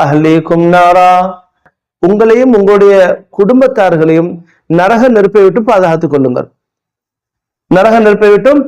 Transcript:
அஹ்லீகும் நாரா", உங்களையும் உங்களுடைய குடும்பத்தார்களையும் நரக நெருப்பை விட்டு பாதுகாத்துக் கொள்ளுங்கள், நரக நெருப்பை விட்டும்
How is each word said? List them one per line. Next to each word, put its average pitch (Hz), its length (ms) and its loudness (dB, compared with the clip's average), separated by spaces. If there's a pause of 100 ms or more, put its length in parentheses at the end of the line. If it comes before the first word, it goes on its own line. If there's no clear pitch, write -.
அஹ்லீகும் 160 720 0
நாரா", 180 380 2 (920)
உங்களையும் 226 540 0
உங்களுடைய 202 380 2 (420)
குடும்பத்தார்களையும் 185 920 0 (500)
நரக 208 220 0 (140)
நெருப்பை 202 300 0
விட்டு 190 240 0
பாதுகாத்துக் 165 440 -2
கொள்ளுங்கள், 131 340 -4 (1200)
நரக 202 220 0 (120)
நெருப்பை 208 280 0
விட்டும் 262 340 0